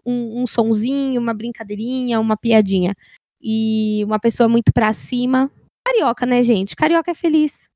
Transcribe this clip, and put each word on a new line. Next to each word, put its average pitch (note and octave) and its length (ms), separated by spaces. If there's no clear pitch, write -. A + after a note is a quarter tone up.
um, A#3+ 360
um B3+ 60
sonzinho, B3 720
uma A#3 140
brincadeirinha, A3+ 880
uma A3 160
piadinha. G3 580
E A3 640
uma G#3+ 120
pessoa A#3 300
muito A#3 260
pra A3 200
cima. C4 580
Carioca, E4 400
né, B3 160
gente? A3 320
Carioca E4 380
é - 20
feliz. D#4 520